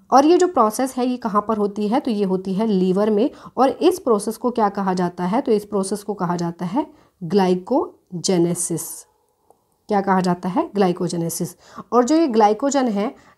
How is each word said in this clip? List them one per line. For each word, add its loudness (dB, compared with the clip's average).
और 8
ये 6
जो 4
प्रोसेस 0
है -2
ये -2
कहाँ -2
पर 0
होती -2
है? 0
तो -4
ये -2
होती -2
है 0
लीवर 2
में। 2
और 4
इस 0
प्रोसेस -2
को -4
क्या 0
कहा -2
जाता -4
है? 0
तो -2
इस 2
प्रोसेस -4
को -8
कहा -4
जाता -6
है -2
ग्लाइकोजेनेसिस। 0
क्या 0
कहा 2
जाता -2
है? -2
ग्लाइकोजेनेसिस। -2
और 4
जो 2
ये 4
ग्लाइकोजन 2
है -4